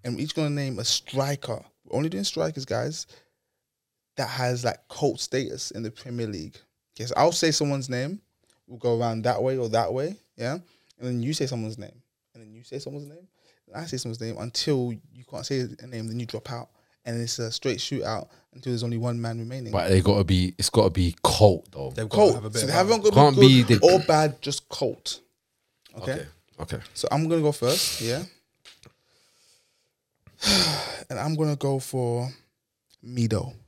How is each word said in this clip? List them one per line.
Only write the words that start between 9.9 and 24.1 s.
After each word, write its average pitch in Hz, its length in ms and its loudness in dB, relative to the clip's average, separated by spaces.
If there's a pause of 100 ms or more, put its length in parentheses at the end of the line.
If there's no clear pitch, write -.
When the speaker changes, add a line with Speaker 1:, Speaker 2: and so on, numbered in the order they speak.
Speaker 1:
way, 156 240 -4 (200)
yeah? 120 180 -6
And 175 80 -10 (460)
then 120 140 -4
you 139 100 -4
say 147 140 -2
someone's 113 320 -8
name. 113 240 -18 (320)
And 117 80 -20
then 107 120 -20
you 117 100 -20
say 135 140 -14
someone's 143 300 -14
name. 175 180 -20 (400)
And 95 100 -20
I 165 100 -12
say 165 120 -10
someone's 117 220 -10
name 113 180 -10
until 120 540 -4 (200)
you 127 160 -20
can't - 180 -12
say 127 200 -4 (140)
a 120 60 -20
name, 117 220 -12
then 117 120 -8
you 113 60 -8
drop - 260 -12
out. 120 160 -12 (360)
And 117 160 -6
it's 113 180 -6
a 113 120 -6
straight 123 280 -6
shootout 113 500 -6 (260)
until 127 180 -8
there's 117 120 -4
only 117 140 -4
one 117 220 -4
man 113 180 -6
remaining. 117 340 -10
Speaker 2:
But 90 160 0
they 95 120 8
gotta 101 240 4
be, 90 340 2
it's - 120 -2
gotta 104 200 6
be 87 340 0
cult - 480 6
though. 67 180 -10
Speaker 3:
They've 107 180 -8
gotta 208 140 4
Speaker 1:
Cult. 170 120 8
Speaker 3:
have 104 100 -6
a 107 60 -6
bit 117 80 -6
Speaker 1:
So 110 60 -2
Speaker 3:
of - 40 -2
Speaker 1:
they 156 60 -2
Speaker 3:
a - 20 4
Speaker 1:
haven't 202 260 2
gotta 208 120 4
Speaker 2:
Can't 143 220 10
Speaker 1:
be 135 120 12
Speaker 2:
be 127 160 10
Speaker 1:
good 110 160 6
Speaker 2:
the 175 120 10
Speaker 1:
or 185 80 8
bad, 156 420 2